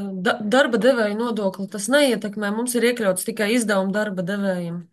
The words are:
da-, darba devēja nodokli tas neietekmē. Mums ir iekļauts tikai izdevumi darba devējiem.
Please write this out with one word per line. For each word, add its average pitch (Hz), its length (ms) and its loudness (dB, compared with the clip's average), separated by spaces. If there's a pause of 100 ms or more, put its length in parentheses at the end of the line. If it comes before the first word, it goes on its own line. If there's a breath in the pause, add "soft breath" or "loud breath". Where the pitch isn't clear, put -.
(160)
da-, 185 260 -2
darba 226 400 2
devēja 226 320 2
nodokli 208 560 -2
tas 208 180 -8
neietekmē. 214 600 2
Mums 233 240 -2
ir 233 160 2
iekļauts 208 400 0
tikai 214 240 -2
izdevumi 202 400 2
darba 202 320 -2
devējiem. 180 560 -2 (120)